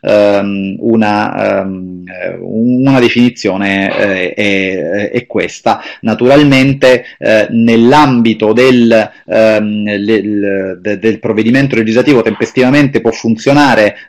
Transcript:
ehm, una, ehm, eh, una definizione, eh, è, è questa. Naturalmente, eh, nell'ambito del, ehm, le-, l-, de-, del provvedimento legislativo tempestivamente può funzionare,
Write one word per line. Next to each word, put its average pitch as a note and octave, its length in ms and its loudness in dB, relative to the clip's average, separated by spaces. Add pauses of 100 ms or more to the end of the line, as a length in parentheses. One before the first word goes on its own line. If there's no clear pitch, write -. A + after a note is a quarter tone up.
ehm, G2+ 760 0
una, G#2 840 -2
ehm, F#2 440 -10
eh, F2+ 360 -12
una B2 580 0
definizione, G2 1000 0
eh, F#2+ 360 -2
è, F#2+ 760 -4
è A#2+ 160 -6
questa. G2 560 -4 (200)
Naturalmente, C3+ 1040 2 (120)
eh, A2 320 0
nell'ambito A#2 1000 2
del, A#2 580 2 (160)
ehm, G#2+ 600 0
le-, G#2 360 -2
l-, G2 600 -4
de-, G2+ 180 -4
del A2 200 -2
provvedimento A#2 580 0
legislativo A#2 440 2
tempestivamente B2+ 800 0
può A2+ 120 -2
funzionare, A#2 840 0 (140)